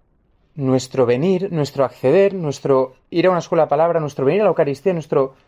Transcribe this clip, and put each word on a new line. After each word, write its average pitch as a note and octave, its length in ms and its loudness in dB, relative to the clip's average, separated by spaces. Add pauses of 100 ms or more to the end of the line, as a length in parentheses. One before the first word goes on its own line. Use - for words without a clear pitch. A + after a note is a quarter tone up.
(540)
Nuestro C3 500 0
venir, E3+ 480 0
nuestro C#3 320 -2
acceder, F#3+ 500 2
nuestro C#3 600 -2 (160)
ir E3+ 160 0
a F#3 40 4
una F3 100 0
escuela D#3+ 240 0
de D3 60 -4
palabra, E3 300 2
nuestro C#3+ 240 -6
venir D#3+ 160 2
a A3 40 2
la G3 60 4
Eucaristía, D#3 440 -2
nuestro D3 400 -2 (140)